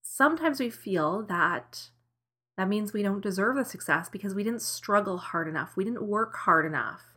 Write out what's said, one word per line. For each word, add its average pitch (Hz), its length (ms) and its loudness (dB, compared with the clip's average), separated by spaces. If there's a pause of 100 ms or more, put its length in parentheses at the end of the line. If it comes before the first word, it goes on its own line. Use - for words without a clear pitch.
sometimes 302 580 2
we 240 100 0
feel 185 540 0
that 175 640 -2 (680)
that 190 120 0
means 208 240 -2
we 208 100 -2
don't 202 200 0
deserve 202 340 0
the 262 80 0
success 165 440 0
because 196 260 -6
we 202 100 -2
didn't 226 180 -2
struggle 202 560 0
hard 165 300 -4
enough, 156 280 -4
we 190 80 2
didn't 226 220 -4
work 214 300 -2
hard 160 280 6
enough. 123 380 -4 (140)